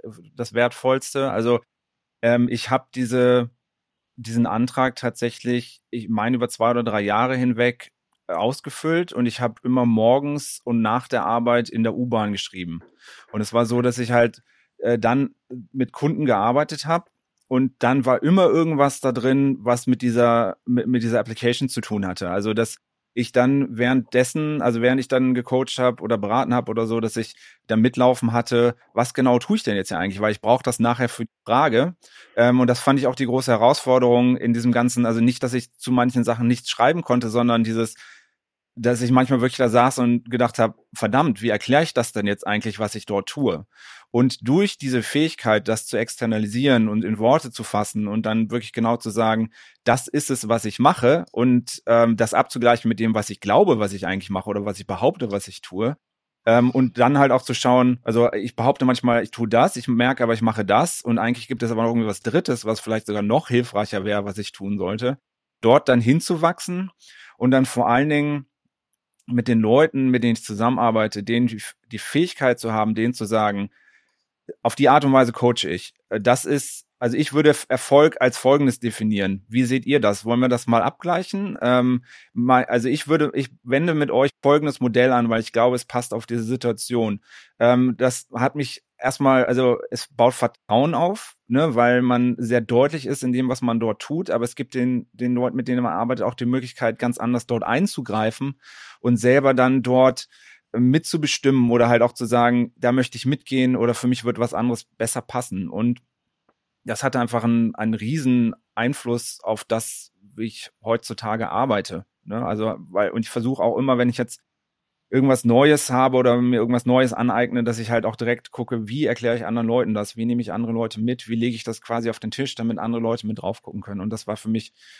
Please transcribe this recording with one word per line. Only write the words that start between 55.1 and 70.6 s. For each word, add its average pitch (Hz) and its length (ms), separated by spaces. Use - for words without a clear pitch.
was 101 160
ich - 120
tue, 113 360
ähm, 120 240
und 127 280
dann 131 200
halt 139 140
auch 127 100
zu 127 120
schauen, 123 500
also 117 280
ich 107 240
behaupte 131 280
manchmal, 123 380
ich 110 100
tue 117 160
das, 113 280
ich 120 120
merke 123 340
aber, 117 100
ich 113 100
mache 110 220
das 110 380
und 117 160
eigentlich 117 300
gibt 123 140
es 117 80
aber 113 120
noch 117 80
irgendwie 117 180
was 101 120
Drittes, 123 440
was 110 160
vielleicht 110 260
sogar 104 160
noch 117 260
hilfreicher 107 560
wäre, 104 200
was 101 140
ich 104 140
tun 101 260
sollte, 110 400
dort 120 280
dann 123 120
hinzuwachsen 170 880
und 127 140
dann 131 160
vor - 220
allen 131 200
Dingen 147 380
mit 120 220
den 117 120
Leuten, 131 500
mit 123 120
denen 117 120
ich - 100
zusammenarbeite, 110 800